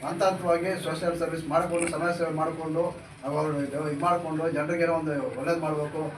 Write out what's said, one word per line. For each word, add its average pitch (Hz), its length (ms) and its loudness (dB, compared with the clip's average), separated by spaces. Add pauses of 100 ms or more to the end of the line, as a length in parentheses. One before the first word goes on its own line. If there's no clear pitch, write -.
ಹಂತ 175 160 0
ಹಂತವಾಗಿ 175 600 2
ಸೋಷಿಯಲ್ 165 360 -2
ಸರ್ವಿಸ್ 160 280 -2
ಮಾಡಿಕೊಂಡು, 170 440 2
ಸಮಾಜ 170 260 0
ಸೇವೆ 165 120 0
ಮಾಡಿಕೊಂಡು, 156 540 0 (420)
ಅವರು 147 380 0
ಇದು 143 360 -2
ಮಾಡಿಕೊಂಡು 165 520 2
ಜನರಿಗೇನೋ 165 420 2
ಒಂದು 143 460 -2
ಒಳ್ಳೇದು 170 200 0
ಮಾಡಬೇಕು 151 380 -2 (200)